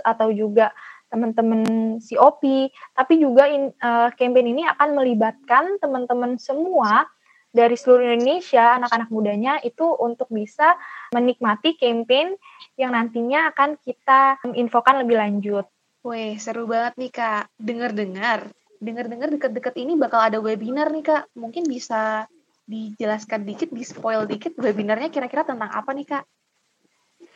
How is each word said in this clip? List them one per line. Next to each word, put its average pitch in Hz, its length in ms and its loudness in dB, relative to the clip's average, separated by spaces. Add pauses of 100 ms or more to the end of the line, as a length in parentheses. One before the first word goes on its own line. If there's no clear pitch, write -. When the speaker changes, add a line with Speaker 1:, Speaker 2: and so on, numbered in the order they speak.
Speaker 1:
atau 226 240 2
juga 214 400 2 (400)
teman-teman 226 880 0
C 226 160 -12
O 277 240 6
P, 269 320 0 (240)
tapi 330 240 4
juga 277 320 6
in-, 277 240 -2
eh, 233 400 2
campaign 247 400 2
ini 302 160 -2
akan 285 320 2
melibatkan 247 800 0
teman-teman 247 560 -2
semua 285 720 0 (420)
dari 233 240 4
seluruh 247 400 4
Indonesia, 247 640 4
anak-anak 226 320 -2
mudanya 220 480 -2
itu 240 240 -6 (160)
untuk 233 320 -4
bisa 294 480 2 (320)
menikmati 240 640 0
campaign 247 640 0 (400)
yang 254 160 -2
nantinya 240 560 -2
akan 294 320 0
kita 269 560 2 (160)
infokan 247 480 2
lebih 233 160 2
lanjut. 202 480 -2 (320)
Speaker 2:
Weh, 220 400 -10
seru 226 240 -8
banget 233 320 -2
nih, 254 160 -10
Kak. 220 480 -6
Dengar-dengar, 214 880 -4 (320)
dengar-dengar 233 560 -6
deket-deket 247 480 -6
ini 311 160 -2
bakal 233 240 2
ada 220 160 0
webinar 233 560 -4
nih, 311 80 -8
Kak. 302 200 0 (120)
Mungkin 240 320 -8
bisa 220 560 -4 (480)
dijelaskan 214 720 -6
dikit, 208 240 -8
di-spoil 226 640 -6
dikit 214 240 -8
webinarnya 220 560 -2
kira-kira 277 320 -4
tentang 226 320 -8
apa 214 160 -8
nih, 285 160 -8
Kak? 277 160 -6 (1120)